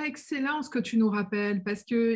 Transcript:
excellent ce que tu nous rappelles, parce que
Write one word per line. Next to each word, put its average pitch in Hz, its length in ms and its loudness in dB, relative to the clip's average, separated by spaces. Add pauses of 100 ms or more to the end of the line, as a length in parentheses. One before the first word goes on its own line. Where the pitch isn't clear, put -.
excellent 294 560 -4
ce 262 80 -8
que - 80 -4
tu 226 200 0
nous 220 120 6
rappelles, 208 540 0
parce 202 200 -4
que 233 320 2